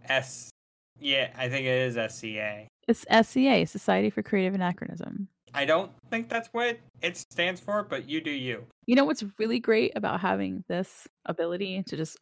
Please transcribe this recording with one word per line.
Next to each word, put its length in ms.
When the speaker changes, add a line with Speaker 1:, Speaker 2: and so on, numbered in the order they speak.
Speaker 1:
S-, 400
yeah, 380
I 140
think 160
it 80
is 240
S 220
C 180
A. 280
Speaker 2:
It's 240
S 180
C 200
A, 180
Society 420
for 140
Creative 320
Anachronism. 760
Speaker 1:
I 140
don't 260
think 200
that's 220
what 260
it 160
stands 300
for, 220
but 260
you 140
do 80
you. 340
Speaker 2:
You 100
know 80
what's 200
really 220
great 360
about 220
having 480
this 400
ability 600
to 60
just, 280